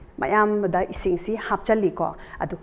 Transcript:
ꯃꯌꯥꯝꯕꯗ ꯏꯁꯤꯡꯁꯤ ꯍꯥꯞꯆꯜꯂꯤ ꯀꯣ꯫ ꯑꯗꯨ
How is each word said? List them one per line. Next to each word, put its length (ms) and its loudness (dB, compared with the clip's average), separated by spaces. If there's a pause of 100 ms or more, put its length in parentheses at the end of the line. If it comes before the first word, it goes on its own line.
(180)
ꯃꯌꯥꯝꯕꯗ 720 2
ꯏꯁꯤꯡꯁꯤ 480 -2
ꯍꯥꯞꯆꯜꯂꯤ 540 0
ꯀꯣ꯫ 240 -4 (260)
ꯑꯗꯨ 220 -4